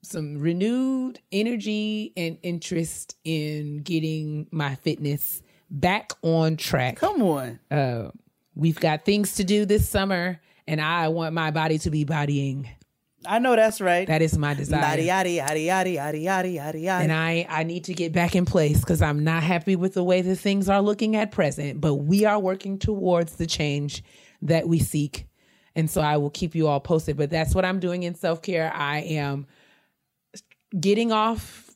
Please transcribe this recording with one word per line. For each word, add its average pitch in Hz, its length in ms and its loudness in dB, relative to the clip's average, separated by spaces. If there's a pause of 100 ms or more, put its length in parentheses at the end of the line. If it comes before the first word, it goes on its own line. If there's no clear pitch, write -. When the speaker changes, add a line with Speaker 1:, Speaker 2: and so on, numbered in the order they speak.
Speaker 1:
some 147 360 -10
renewed 247 800 0 (100)
energy 214 840 -2
and 165 260 -4
interest 165 840 -4
in 151 580 -4
getting 156 680 -2
my 143 260 -2
fitness - 680 -4 (280)
back 180 420 -2 (100)
on 160 340 2
track. 127 400 0
Speaker 2:
Come 370 260 0
on. 135 380 0 (100)
Speaker 1:
Uh, 127 380 -2 (460)
we've 156 260 0
got 156 240 0
things 202 300 0
to 202 100 -2
do 208 220 2
this 208 200 4
summer, 185 540 -2 (260)
and 156 140 -2
I 160 280 2
want 165 260 -2
my 160 160 0
body 156 300 0
to 160 100 -4
be 151 140 0
bodying. 139 680 -2 (580)
Speaker 2:
I 214 120 2
know 247 160 4
that's 220 240 4
right. 180 260 2
Speaker 1:
That 156 160 4
is 156 160 2
my 147 160 0
desire. 147 440 0
Speaker 2:
Yaddy, 160 80 0 (340)
yaddy, - 0 -
yaddy, 156 260 -2
yaddy, 185 300 2
yaddy, 151 260 -4
yaddy, 185 320 0
yaddy, 156 280 -6
yaddy. 180 200 0
Speaker 1:
And 160 100 2
I, 165 360 0
I 160 160 -2
need 170 200 -6
to 185 100 -8
get 165 180 -2
back 175 240 2
in 180 80 4
place 151 400 4
'cause 170 180 2
I'm 151 220 2
not 160 180 2
happy 175 320 2
with 185 200 0
the 180 100 0
way 180 180 4
that 185 140 0
things 196 320 0
are 196 120 4
looking 208 360 2
at 208 160 0
present, 147 480 -2
but 151 160 2
we 170 280 4
are 208 140 4
working 190 400 -2
towards 180 560 0
the 165 120 -4
change 143 580 -4 (380)
that 160 260 2
we 165 100 4
seek. - 480 -2 (480)
And 160 160 0
so 165 120 0
I 151 160 2
will 147 120 0
keep 165 240 -6
you 160 140 2
all 143 100 2
posted, 156 380 0
but 147 140 0
that's 160 220 0
what 185 120 4
I'm 185 160 0
doing 180 240 -2
in 170 100 -4
self-care. 165 580 -2
I 147 280 -2
am 143 460 -4 (1300)
getting 202 320 2
off 220 640 -2